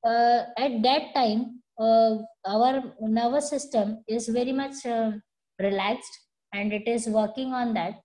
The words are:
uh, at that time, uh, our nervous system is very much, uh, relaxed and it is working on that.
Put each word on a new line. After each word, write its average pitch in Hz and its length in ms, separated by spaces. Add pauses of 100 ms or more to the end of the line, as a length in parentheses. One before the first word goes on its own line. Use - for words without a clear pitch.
uh, 233 420 (120)
at 240 240
that 262 320
time, 240 480 (180)
uh, 226 380 (280)
our 247 380 (160)
nervous 233 500
system 220 580
is 226 200
very 240 240
much, 277 340
uh, 226 260 (480)
relaxed 196 600 (320)
and 208 220
it 214 140
is 233 200
working 220 460
on 240 220
that. 185 180 (120)